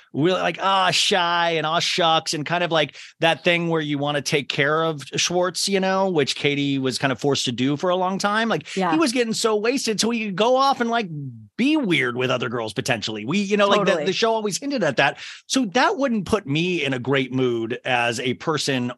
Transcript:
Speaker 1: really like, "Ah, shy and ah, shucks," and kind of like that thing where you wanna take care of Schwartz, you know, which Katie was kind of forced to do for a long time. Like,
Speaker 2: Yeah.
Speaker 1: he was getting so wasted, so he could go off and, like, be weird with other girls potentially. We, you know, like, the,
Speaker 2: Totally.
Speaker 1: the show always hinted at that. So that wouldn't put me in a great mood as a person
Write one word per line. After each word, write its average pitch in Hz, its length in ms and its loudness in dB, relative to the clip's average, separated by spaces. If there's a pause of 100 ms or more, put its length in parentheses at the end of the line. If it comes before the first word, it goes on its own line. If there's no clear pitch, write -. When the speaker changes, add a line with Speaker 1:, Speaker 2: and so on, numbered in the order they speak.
(120)
Speaker 1:
really 180 280 2
like, 175 200 -2
"Ah, 190 300 2
shy 170 600 2
and 156 160 0
ah, 165 120 0
shucks," 160 560 2
and 151 100 -4
kind 175 200 0
of 165 80 -2
like 151 240 0 (240)
that 160 240 2
thing 170 240 2
where 165 120 0
you 147 160 -2
wanna 143 260 0
take 147 260 -2
care 151 340 2
of 156 220 -2 (100)
Schwartz, 180 540 0
you 196 100 2
know, 190 300 2
which 147 260 0
Katie 143 460 0
was 131 180 -2
kind 135 140 0
of 120 80 -4
forced 139 240 0
to 127 80 -2
do 131 240 0
for 180 140 -2
a 180 60 2
long 185 220 -2
time. 214 300 0
Like, - 260 -4
Speaker 2:
Yeah. 185 160 0
Speaker 1:
he 311 80 2
was 285 140 2
getting 233 220 0
so 220 200 0
wasted, 220 460 0
so 220 100 0
he 226 160 -2
could 190 100 -6
go 240 200 4
off 269 240 2
and, 233 100 0
like, 226 180 -2 (480)
be 285 200 2
weird 143 400 0
with 127 140 0
other 123 180 0
girls 113 240 -4
potentially. 110 520 -4
We, 160 140 -2
you 202 180 0
know, 202 120 4
like, 202 160 4
the, 190 80 4
Speaker 2:
Totally. 165 140 -2
Speaker 1:
the 190 60 0
show 226 220 2
always 214 240 -2
hinted 277 240 -4
at 147 140 0
that. 143 220 2 (280)
So 262 200 0
that 277 300 2
wouldn't 233 280 -2
put 208 220 0
me 160 380 0
in 135 80 -2
a 131 60 -2
great 127 340 -2
mood 120 520 0
as 120 340 0
a 123 160 -2
person 131 640 -2